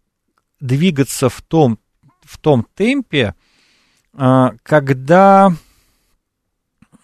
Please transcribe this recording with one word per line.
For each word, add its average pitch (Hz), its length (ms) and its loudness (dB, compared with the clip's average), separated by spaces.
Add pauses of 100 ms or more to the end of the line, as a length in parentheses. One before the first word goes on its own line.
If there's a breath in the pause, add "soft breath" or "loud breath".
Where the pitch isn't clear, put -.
(600)
двигаться 139 680 -2
в - 140 -8
том, 139 360 0 (460)
в - 140 -20
том 131 260 0 (100)
темпе, 190 600 -4 (840)
а, 131 360 0 (100)
когда, 170 920 2 (1500 loud breath)